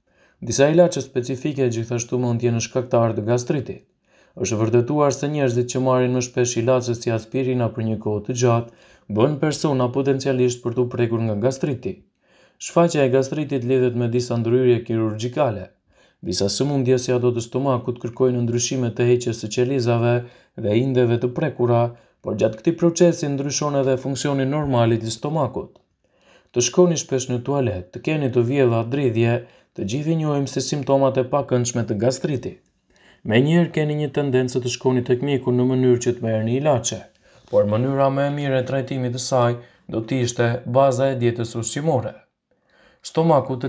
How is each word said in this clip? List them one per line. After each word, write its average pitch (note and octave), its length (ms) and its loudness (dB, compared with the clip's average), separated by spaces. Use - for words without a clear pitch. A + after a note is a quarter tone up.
Disa B2 300 4
ilaçe E3+ 320 4
specifike B2+ 720 -2
gjithashtu A#2 420 -4
mund A#2+ 240 0
të A#2+ 60 2
jenë A#2 180 0
shkaktar A#2+ 480 0
të G#2+ 140 -4
gastritit. B2 560 -2
Është G#2+ 260 -4
vërtetuar B2 540 2
se C#3+ 160 -4
njerëzit B2 420 0
që C3 120 -2
marrin B2+ 320 2
më B2+ 100 -2
shpesh B2 320 -2
ilaçe A#2+ 400 0
si A#2 160 -4
aspirina B2 560 -2
për A2+ 180 -6
një G#2+ 140 -4
kohë G#2 240 -4
të B2+ 140 -4
gjatë, A#2 340 2
bën C3+ 240 2
persona D3 560 0
potencialisht C3 720 0
për A#2 100 -4
t'u B2 160 0
prekur A2+ 320 -2
nga G#2+ 160 -2
gastriti. B2+ 560 -4
Shfaqja E3+ 480 2
e B2+ 80 0
gastritit C3+ 500 -2
lidhet B2+ 300 2
me A#2+ 160 0
disa A#2+ 300 -2
ndryrje A#2 480 4
kirurgjikale. A2+ 800 -2
Disa F#2 260 -2
sëmundje C3 500 0
si B2 140 -2
ato B2 220 2
të A2+ 100 -4
stomakut B2+ 560 -2
kërkojnë B2 420 0
ndryshime A#2+ 540 -2
të - 120 2
heqjes B2 340 0
së G#2 100 -8
qelizave A#2+ 600 0
dhe G#2+ 240 0
indeve B2 400 2
të B2 160 0
prekura, A#2+ 440 0
por G#2+ 160 -6
gjatë A2 200 0
këtij E3 200 0
procesi E3+ 480 4
ndryshon C#3+ 540 -2
edhe C3 180 2
funksioni C#3 480 -2
normal C3 480 2
i G#2+ 40 0
stomakut. - 580 -4
Të B2 100 2
shkoni F3 320 4
shpesh C3 320 -4
në B2 160 -2
tualet, A#2+ 480 -2
të B2 140 -14
keni D3+ 260 0
të A#2+ 160 4
vjella, B2 400 2
dridhje, A#2 460 2
të F#2+ 140 -6
gjithë D3 240 -2
i D#3+ 80 0
njohim C#3+ 260 0
si C3 160 -4
simptomat C3+ 560 2
e B2+ 80 0
pakëndshme B2 560 0
të G#2+ 160 -4
gastritit. C3+ 640 -2
Menjëherë D#3 520 4
keni D3+ 240 0
një D3 160 -2
tendencë B2+ 480 0
të A#2+ 140 -4
shkoni B2+ 260 0
tek B2 160 0
mjeku B2+ 320 0
në B2 160 2
mënyrë B2+ 380 4
që A#2+ 100 0
të A#2+ 80 -10
merrni A2+ 360 0
ilaçe, A#2+ 420 -2
por G#2 180 4
mënyra C3+ 400 2
më C#3 220 0
e C#3+ 80 -4
mirë C3+ 240 0
e B2 60 -4
trajtimit B2+ 480 -4
të B2 120 -8
saj A#2+ 260 2
do A2 80 -2
të B2 240 -2
ishte A#2 260 0
baza C3+ 480 2
e A#2+ 80 -4
dietës A#2 400 -2
ushqimore. C#3 560 -2
Stomaku, D3 560 2
të C3+ 80 -4